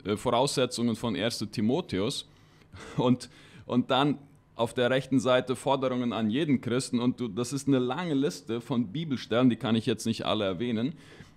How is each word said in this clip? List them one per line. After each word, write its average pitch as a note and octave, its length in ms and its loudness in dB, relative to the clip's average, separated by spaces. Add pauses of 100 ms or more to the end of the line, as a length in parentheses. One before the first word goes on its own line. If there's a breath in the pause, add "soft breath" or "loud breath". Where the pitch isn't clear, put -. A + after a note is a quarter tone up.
äh, G#2 140 0
Voraussetzungen A#2+ 800 0
von A2+ 180 -2
Erster G#2+ 360 -2
Timotheus A#2+ 760 -2 (720 loud breath)
und, B2 320 2 (340 loud breath)
und B2 260 0
dann C3+ 280 2 (360)
auf A#2 200 -2
der B2 160 2
rechten C3+ 280 2
Seite B2+ 380 2
Forderungen B2+ 560 -2
an A2 180 0
jeden C#3 300 2
Christen B2 400 -2
und B2 200 0
du, B2 80 -4
das A#2 240 -4
ist C#3 160 -4
eine C3+ 100 6
lange C#3 360 -2
Liste C3+ 460 -2
von A#2+ 280 -2
Bibelstellen, B2+ 600 2
die A2 80 4
kann A2+ 200 0
ich G#2+ 100 0
jetzt A2+ 200 0
nicht A2+ 200 -2
alle G#2+ 180 0
erwähnen, A2 500 -2 (420 loud breath)